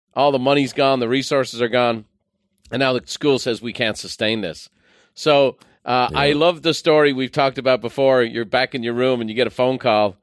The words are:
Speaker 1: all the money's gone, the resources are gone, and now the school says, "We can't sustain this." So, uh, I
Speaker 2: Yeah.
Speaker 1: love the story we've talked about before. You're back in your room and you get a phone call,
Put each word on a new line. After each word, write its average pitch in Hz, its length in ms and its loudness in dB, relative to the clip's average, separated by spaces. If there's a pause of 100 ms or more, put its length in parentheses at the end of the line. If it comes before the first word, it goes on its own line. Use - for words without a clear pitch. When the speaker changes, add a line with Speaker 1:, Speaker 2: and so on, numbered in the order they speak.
(140)
Speaker 1:
all 143 180 2
the 135 60 0
money's 135 340 0
gone, 135 280 0
the 117 80 -2
resources 127 540 -2
are 120 60 2
gone, 117 360 0 (680)
and 120 100 -4
now 131 120 0
the 123 140 -4
school 139 320 0
says, 113 240 -4
"We 117 100 -8
can't 110 240 -4
sustain 107 460 -4
this." 82 260 -10 (460)
So, 143 420 2 (300)
uh, 123 280 0
I 143 120 0
Speaker 2:
Yeah. 147 80 2
Speaker 1:
love 160 280 2
the 160 120 0
story 151 400 4
we've 127 180 -6
talked 135 260 0
about 127 220 0
before. 131 420 2
You're 117 220 -2
back 127 300 -2
in 127 80 -6
your 117 120 -4
room 127 280 0
and 110 80 -6
you 107 40 -10
get 120 120 0
a 110 40 -6
phone 127 280 -2
call, 107 440 0